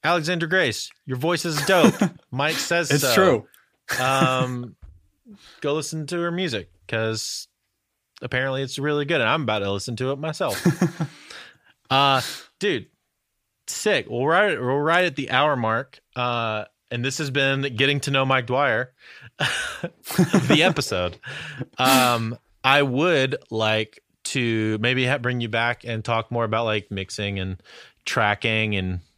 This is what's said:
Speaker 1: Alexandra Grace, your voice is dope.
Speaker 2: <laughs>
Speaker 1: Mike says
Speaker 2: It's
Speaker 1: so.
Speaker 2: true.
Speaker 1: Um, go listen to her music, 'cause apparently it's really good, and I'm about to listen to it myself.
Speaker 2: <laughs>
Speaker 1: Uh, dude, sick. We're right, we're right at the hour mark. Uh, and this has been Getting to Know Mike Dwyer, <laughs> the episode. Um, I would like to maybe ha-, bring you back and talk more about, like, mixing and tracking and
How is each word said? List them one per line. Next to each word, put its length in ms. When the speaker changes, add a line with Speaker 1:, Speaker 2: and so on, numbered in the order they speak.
Speaker 1:
Alexandra 420
Grace, 420
your 120
voice 280
is 200
dope. 300
Speaker 2:
<laughs> 180
Speaker 1:
Mike 240
says 360
Speaker 2:
It's 120
Speaker 1:
so. 120
Speaker 2:
true. 880
Speaker 1:
Um, 720
go 120
listen 340
to 140
her 100
music, 380
'cause 600
apparently 400
it's 180
really 260
good, 160
and 80
I'm 140
about 160
to 120
listen 260
to 140
it 80
myself. 420
Speaker 2:
<laughs> 500
Speaker 1:
Uh, 320
dude, 280
sick. 420
We're 220
right, 280
we're 220
right 240
at 100
the 140
hour 260
mark. 440
Uh, 500
and 160
this 140
has 100
been 460
Getting 260
to 100
Know 140
Mike 220
Dwyer, 440
<laughs> 200
the 1300
episode. 560
Um, 600
I 180
would 560
like 500
to 540
maybe 260
ha-, 140
bring 220
you 80
back 340
and 200
talk 280
more 120
about, 220
like, 240
mixing 500
and 220
tracking 720
and 260